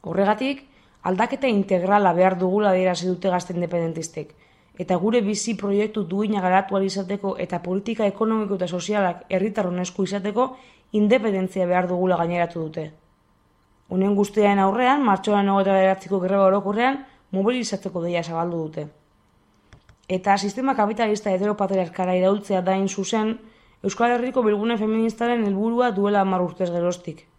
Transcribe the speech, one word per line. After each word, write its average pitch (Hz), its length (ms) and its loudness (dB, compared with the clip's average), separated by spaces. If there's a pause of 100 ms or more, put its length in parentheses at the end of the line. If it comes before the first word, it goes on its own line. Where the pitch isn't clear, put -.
Horregatik, 214 600 -2 (380)
aldaketa 226 440 -2
integrala 196 680 2
behar 185 240 4
dugula 190 360 2
adierazi 180 320 0
dute 185 240 -2
gazte 180 240 -4
independentistek, 165 800 -6 (440)
eta 180 180 -2
gure 220 300 2
bizi 208 320 -4
proiektu 202 480 -2
duina 202 340 -2
garatu 190 360 2
ahal 196 100 2
izateko 196 560 -4
eta 180 200 -4
politika 202 440 -2
ekonomiko 208 520 -2
eta 180 100 -2
sozialak 180 600 -2
herritarron 185 540 -2
esku 180 240 -4
izateko 202 420 -2 (440)
independentzia 202 760 2
behar 180 220 2
dugula 180 280 2
gaineratu 170 460 -2
dute. 156 280 -8 (1000)
Honen 190 260 2
guztiaren 202 480 4
aurrean, 247 400 4
martxoaren 202 460 2
hogeita 196 260 2
bederatziko 190 460 2
greba 190 260 2
orokorrean 208 580 2 (280)
mobilizatzeko 196 720 -2
deia 170 180 -2
zabaldu 165 420 -4
dute. 156 220 -8 (1200)
Eta 185 300 2
sistema 254 380 -2
kapitalista 214 580 0
heteropatriarkara 190 840 0
iraultzea 190 460 2
da, 190 140 2
hain 190 120 0
zuzen, 220 500 -2 (440)
Euskal 233 320 0
Herriko 247 280 0
Bilgune 214 360 0
Feministaren 226 680 0
helburua 226 480 0
duela 202 260 2
hamar 185 220 0
urtez 180 280 -4
geroztik. 175 560 -4 (120)